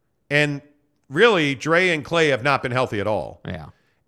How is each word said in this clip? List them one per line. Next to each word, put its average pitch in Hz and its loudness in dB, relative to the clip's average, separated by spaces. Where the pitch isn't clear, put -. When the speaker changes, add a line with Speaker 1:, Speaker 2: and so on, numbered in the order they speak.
Speaker 1:
And 147 0
really, 160 4
Dre 165 2
and 156 -2
Klay 160 2
have 123 0
not 139 0
been 127 -4
healthy 120 -2
at 98 -2
all. 87 -6
Speaker 2:
Yeah. 85 -12